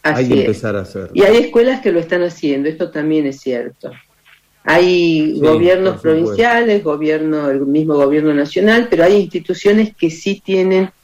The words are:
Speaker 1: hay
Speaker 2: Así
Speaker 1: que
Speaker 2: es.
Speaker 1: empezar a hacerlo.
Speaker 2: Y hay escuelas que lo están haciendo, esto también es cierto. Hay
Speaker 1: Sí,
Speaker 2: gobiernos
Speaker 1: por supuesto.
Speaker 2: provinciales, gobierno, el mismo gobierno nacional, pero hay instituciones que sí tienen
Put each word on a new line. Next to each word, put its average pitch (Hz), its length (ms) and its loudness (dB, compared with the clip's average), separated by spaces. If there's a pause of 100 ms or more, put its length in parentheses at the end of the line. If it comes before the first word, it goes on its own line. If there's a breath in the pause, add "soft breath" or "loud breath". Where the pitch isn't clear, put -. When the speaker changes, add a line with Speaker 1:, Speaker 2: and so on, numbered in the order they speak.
Speaker 1:
hay 156 100 -2
Speaker 2:
Así 127 140 0
Speaker 1:
que 123 80 2
Speaker 2:
es. 135 60 4
Speaker 1:
empezar 110 340 -2
a 98 60 -4
hacerlo. 92 340 -12
Speaker 2:
Y 190 80 4
hay 208 140 6
escuelas 247 440 0
que 208 100 0
lo 170 80 0
están 170 220 -2
haciendo, 151 480 -4
esto 170 220 -6
también 156 340 -2
es 135 140 -8
cierto. 123 520 -8 (720)
Hay 170 680 2
Speaker 1:
Sí, - 60 -6
Speaker 2:
gobiernos 175 540 2
Speaker 1:
por - 80 -12
supuesto. 160 240 0
Speaker 2:
provinciales, 226 580 0
gobierno, 156 680 -2
el 139 160 0
mismo 151 300 0
gobierno 151 400 2
nacional, 202 520 0
pero 165 180 2
hay 196 100 4
instituciones 202 800 0
que 165 160 -2
sí 196 340 -6
tienen 190 460 0 (120)